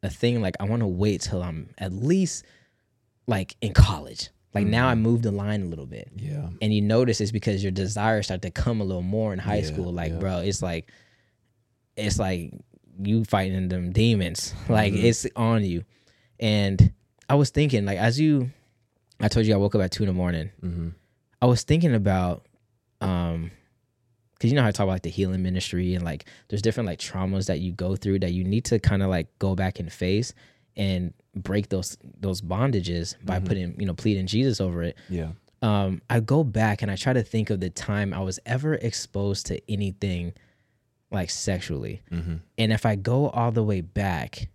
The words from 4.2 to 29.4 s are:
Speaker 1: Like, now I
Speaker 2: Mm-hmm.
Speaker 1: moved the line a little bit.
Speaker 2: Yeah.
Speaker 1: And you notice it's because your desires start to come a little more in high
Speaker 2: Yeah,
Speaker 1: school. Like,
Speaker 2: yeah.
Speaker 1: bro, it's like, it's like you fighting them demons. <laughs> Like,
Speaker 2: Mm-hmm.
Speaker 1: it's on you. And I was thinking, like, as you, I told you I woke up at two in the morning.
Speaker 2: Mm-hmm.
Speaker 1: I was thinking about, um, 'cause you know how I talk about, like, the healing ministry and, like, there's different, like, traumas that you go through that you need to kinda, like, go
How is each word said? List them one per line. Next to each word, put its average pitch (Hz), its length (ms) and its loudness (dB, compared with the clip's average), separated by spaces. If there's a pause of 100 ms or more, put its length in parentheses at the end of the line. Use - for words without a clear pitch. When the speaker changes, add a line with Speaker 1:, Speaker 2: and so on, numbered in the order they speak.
Speaker 1:
Like, 104 140 2
now 117 200 4
I 127 60 4
Speaker 2:
Mm-hmm. 113 100 2
Speaker 1:
moved 117 200 4
the 110 80 0
line 101 320 -2
a - 20 -6
little 80 200 -8
bit. 57 300 -14
Speaker 2:
Yeah. 120 340 -8 (120)
Speaker 1:
And 107 120 2
you 104 80 4
notice 113 400 4
it's 107 100 -2
because 101 320 0
your 98 80 0
desires 104 540 0
start 92 180 -4
to 92 80 -6
come 113 300 -2
a - 20 -2
little 92 200 -2
more 104 300 -2
in 92 60 -4
high 104 200 -2
Speaker 2:
Yeah, 98 60 -2
Speaker 1:
school. 87 280 -4
Like, 85 200 -4
Speaker 2:
yeah. 82 60 -4
Speaker 1:
bro, 92 200 -2
it's 95 220 -2
like, 85 300 -6 (1040)
it's 104 240 0
like 92 340 -2 (480)
you 107 240 2
fighting 92 440 0
them 90 220 -2
demons. 101 680 2
<laughs> - 80 -12
Like, 107 240 4
Speaker 2:
Mm-hmm. - 120 2
Speaker 1:
it's 117 200 4 (100)
on 113 280 2
you. 87 200 -2 (560)
And 104 520 6 (380)
I 135 60 6
was 143 140 4
thinking, 127 360 2
like, 98 120 0
as 117 220 2
you, 147 320 4 (680)
I 107 80 2
told 110 180 4
you 110 80 6
I 101 40 4
woke 101 180 2
up 104 60 4
at 92 100 0
two - 120 -2
in 101 40 2
the 92 60 0
morning. 90 380 -2 (120)
Speaker 2:
Mm-hmm. 85 260 -4 (520)
Speaker 1:
I 123 40 4
was 123 180 6
thinking 160 300 4
about, 92 540 2 (540)
um, 85 500 -2 (880)
'cause 113 100 2
you 135 60 2
know 139 80 4
how 110 60 4
I - 20 0
talk 101 140 0
about, 92 80 2
like, 92 100 -2
the 85 80 -6
healing 92 320 -2
ministry 90 500 -2
and, 90 100 -2
like, 82 220 -8 (220)
there's 107 160 -4
different, 110 240 0
like, 85 120 -6
traumas 95 480 -2
that 82 120 0
you 90 140 -4
go 92 220 -2
through 98 240 0
that 90 140 0
you 90 100 0
need 104 220 0
to 113 140 2
kinda, 98 280 2
like, 90 200 0 (100)
go 95 180 0